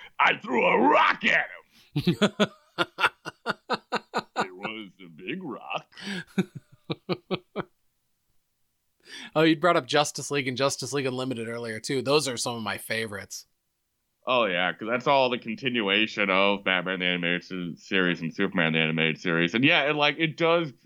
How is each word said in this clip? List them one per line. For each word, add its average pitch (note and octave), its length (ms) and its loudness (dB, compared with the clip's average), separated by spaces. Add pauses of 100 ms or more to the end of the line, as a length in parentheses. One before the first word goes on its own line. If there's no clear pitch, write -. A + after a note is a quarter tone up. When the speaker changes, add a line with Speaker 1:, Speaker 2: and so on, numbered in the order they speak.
(200)
Speaker 1:
"I - 180 4
threw A#3+ 280 0
a A#3 240 4
rock - 360 4
at E3+ 220 2 (580)
him." F3 100 4
Speaker 2:
<laughs> G#3 340 0 (1900)
Speaker 1:
It F#3 200 -4
was G#2+ 340 -10 (140)
a F2+ 60 -18
big B2+ 340 -10
rock. B2 420 -8 (1040)
Speaker 2:
<laughs> - 800 -8 (1700)
Oh, D3+ 60 4
you E3 140 6
brought E3+ 220 4
up C#3+ 100 0
Justice D3 440 0
League C#3+ 160 0
and B2+ 100 -4
Justice C3 360 -2
League C#3 120 -2
Unlimited B2+ 420 -4
earlier, A#2 320 -8
too. C3+ 220 -2
Those C#3 260 2
are B2 100 -4
some A#2+ 180 -4
of A2+ 80 -6
my G2 140 -4
favorites. G#2 720 -6 (800)
Speaker 1:
Oh, A#2+ 180 4
yeah, F2+ 280 2
'cause G#2+ 140 -8
that's A#2+ 200 -2
all C3+ 220 4
the A#2+ 100 -2
continuation G#2+ 920 0
of G2 340 4
Batman F#2 360 0
the F2+ 60 0
Animated F2+ 380 0
Se-, F2 320 -6
Series F2+ 460 0
and D#2+ 120 -4
Superman F2 400 0
the D#2+ 60 2
Animated D#2+ 400 0
Series. E2+ 360 0
And, B2 80 4
yeah, D#3 200 4
and, D3 140 0
like, D3 220 2
it E3 180 -2
does E3 340 2 (140)